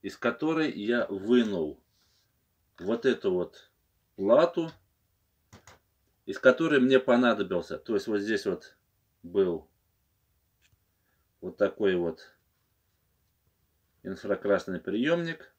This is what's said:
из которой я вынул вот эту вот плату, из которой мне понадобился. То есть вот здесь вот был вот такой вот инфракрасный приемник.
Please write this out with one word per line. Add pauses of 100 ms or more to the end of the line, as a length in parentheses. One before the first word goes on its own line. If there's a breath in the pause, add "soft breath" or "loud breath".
из
которой
я
вынул (920)
вот
эту
вот (440)
плату, (1600)
из
которой
мне
понадобился.
То
есть
вот
здесь
вот (460)
был (1700)
вот
такой
вот (1700)
инфракрасный
приемник.